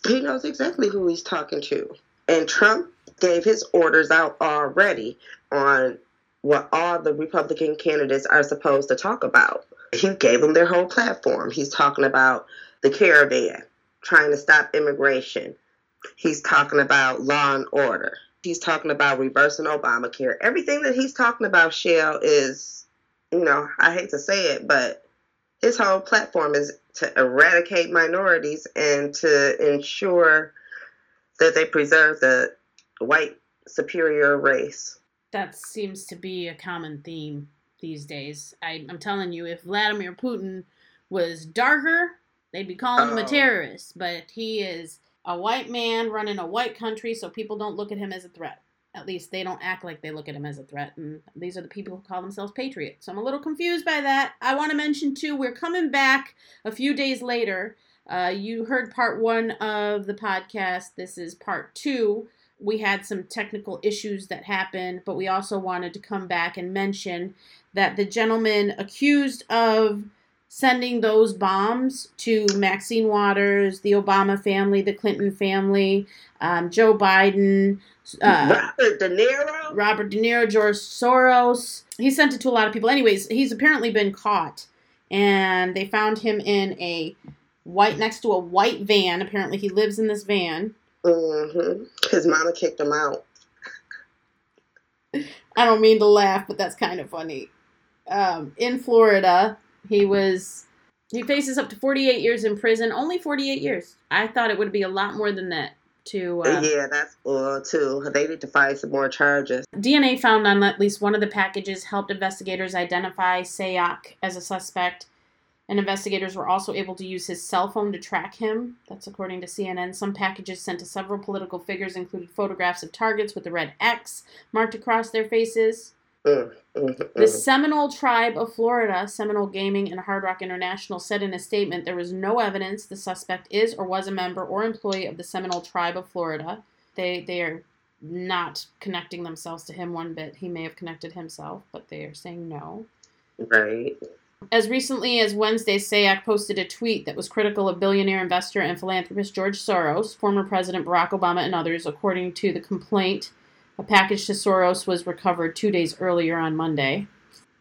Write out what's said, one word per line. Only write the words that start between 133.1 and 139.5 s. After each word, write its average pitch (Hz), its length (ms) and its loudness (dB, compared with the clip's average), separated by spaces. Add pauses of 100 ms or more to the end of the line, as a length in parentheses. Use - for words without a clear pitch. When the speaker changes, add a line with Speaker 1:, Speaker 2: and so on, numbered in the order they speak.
Speaker 2:
is 220 240 0
or 202 100 -8
was 190 240 -6
a - 20 -8
member 185 320 -6
or 196 220 -4
employee 202 400 -4
of 165 140 -10
the 175 40 -12
Seminole 185 380 -6
Tribe 175 380 -4
of 180 100 -14
Florida. 170 540 -8 (320)
They, 180 260 -4
they 175 220 -6
are 165 200 -8 (380)
not 175 640 -8 (160)
connecting 175 420 -10
themselves 165 420 -14